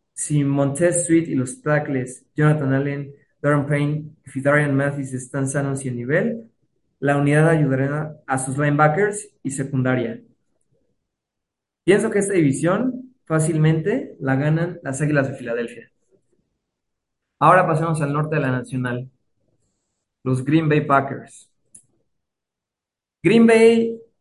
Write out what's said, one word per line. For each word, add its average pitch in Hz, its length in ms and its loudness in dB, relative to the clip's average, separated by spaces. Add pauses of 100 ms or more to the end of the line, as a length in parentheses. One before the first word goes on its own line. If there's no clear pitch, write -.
(140)
si 147 280 -2
Montez 139 640 0
Sweat 165 220 2
y - 60 -6
los 127 260 -4
tackles 147 640 -4 (100)
Jonathan 151 380 2
Allen, 143 420 -4 (260)
Daron 143 260 0
Payne 147 500 -4 (100)
y - 40 -20
Fidarian 143 440 0
Mathis 139 380 -2
están 135 340 -6
sanos 135 380 -4
y 131 40 -6
en 123 80 -6
nivel, 160 500 -4 (520)
la 143 180 0
unidad 147 320 4
ayudará 147 800 0
a 135 100 -2
sus 131 220 -6
linebackers 151 720 0 (120)
y 131 100 -6
secundaria. 127 680 -4 (1600)
Pienso 214 280 2
que 202 80 -2
esta 196 160 -2
división 175 800 0 (100)
fácilmente 160 960 0
la 135 160 -2
ganan 160 460 -2
las 135 180 -6
Águilas 147 300 0
de - 40 -12
Filadelfia. 117 560 -8 (1500)
Ahora 175 280 6
pasemos 160 360 -2
al 143 100 -2
norte 151 220 -2
de 147 80 0
la 131 80 -2
Nacional. 127 580 -6 (1120)
Los 127 220 -2
Green 156 240 0
Bay 151 140 2
Packers. - 680 -2 (1700)
Green 226 240 6
Bay 226 520 6 (220)